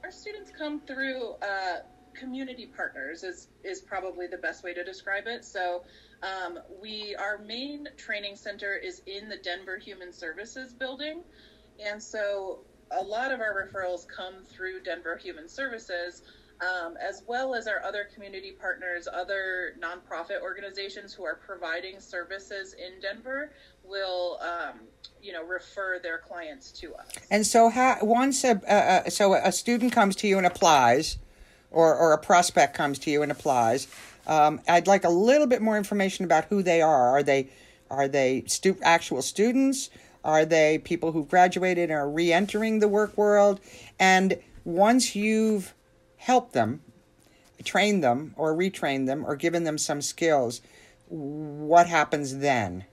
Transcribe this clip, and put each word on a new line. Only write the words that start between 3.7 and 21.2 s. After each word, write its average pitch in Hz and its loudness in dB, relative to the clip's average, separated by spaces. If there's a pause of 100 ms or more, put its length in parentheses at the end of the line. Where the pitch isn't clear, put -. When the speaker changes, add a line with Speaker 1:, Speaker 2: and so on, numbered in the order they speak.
Speaker 1:
probably 180 -10
the 180 -14
best 160 -10
way 175 -12
to 175 -10
describe 196 -10
it. 233 -12
So, 180 -6 (400)
um, 180 -10 (220)
we, 214 -12
our 202 -8
main 269 -12
training 202 -12
center 202 -10
is - -12
in 202 -16
the 196 -14
Denver 185 -12
Human 185 -18
Services 208 -16
Building. 294 -12 (600)
And 208 -10
so 202 -8 (300)
a 190 -4
lot 226 -6
of 247 -8
our 202 -6
referrals 180 -8
come 185 -16 (100)
through 185 -14
Denver 170 -10
Human - -18
Services, 202 -12 (380)
um, 180 -6
as - -10
well 254 -6
as 226 -8
our 202 -6
other 208 -10
community 196 -18
partners, 180 -10
other 185 -8
nonprofit 175 -12
organizations 196 -14
who 190 -16